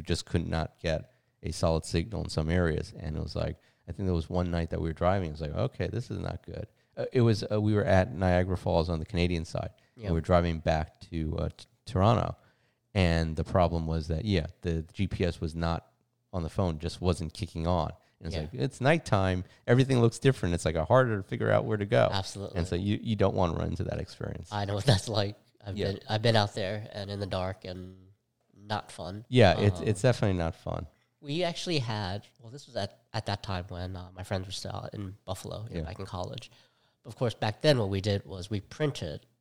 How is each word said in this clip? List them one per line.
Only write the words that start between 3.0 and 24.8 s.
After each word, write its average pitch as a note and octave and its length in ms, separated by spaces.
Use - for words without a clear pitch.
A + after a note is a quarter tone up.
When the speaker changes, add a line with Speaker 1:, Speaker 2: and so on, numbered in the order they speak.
Speaker 1:
it D#2+ 60
was D#2+ 120
like, D#2+ 220
I - 40
think G2+ 120
there F#2 80
was E2 160
one F2 220
night E2+ 180
that E2+ 100
we E2 80
were D#2+ 60
driving, F2+ 360
it - 20
was D2+ 100
like, D#2 140
"Okay, G2+ 320
this A2+ 240
is G2 80
not F2 260
good." - 220
Uh, - 160
it B2+ 100
was, A2 300
uh, G#2+ 80
we G#2+ 140
were G#2 100
at F#2+ 300
Niagara F2+ 440
Falls E2+ 320
on E2 100
the D#2+ 60
Canadian E2+ 380
side, - 280
and A#2 80
Speaker 2:
Yeah. G2 80
Speaker 1:
we - 20
were D#2+ 80
driving E2+ 380
back D#2 400
to, D#2+ 300
uh, D#2+ 180
t-, - 80
Toronto, F#2 520
and E2 420
the - 80
problem E2 440
was D#2+ 200
that, D#2+ 160
yeah, F#2+ 220
the E2 320
G G2 140
P - 180
S E2+ 160
was D#2+ 140
not E2 320
on F2 120
the D#2+ 60
phone, E2+ 300
just E2 220
wasn't E2 320
kicking - 340
on. E2+ 240
And F#2+ 80
it's D#2 80
Speaker 2:
Yeah. D#2 80
Speaker 1:
like, E2 100
it's C3 260
nighttime, G2 640
everything B2+ 320
looks A#2 200
different. A2+ 340
It's, E2+ 100
like, E2 120
a D#2 100
harder A#2+ 320
to F#2+ 60
figure A2+ 280
out G#2+ 140
where A2 100
to G#2 100
go. A2+ 280
Speaker 2:
Absolutely. G2 460
Speaker 1:
And E2+ 80
so F2 80
you, G2+ 260
you A2+ 160
don't G2 180
wanna F2 180
run E2 160
into F2 160
that - 140
experience. - 520
Speaker 2:
I G#2 120
know G2+ 120
what G2+ 100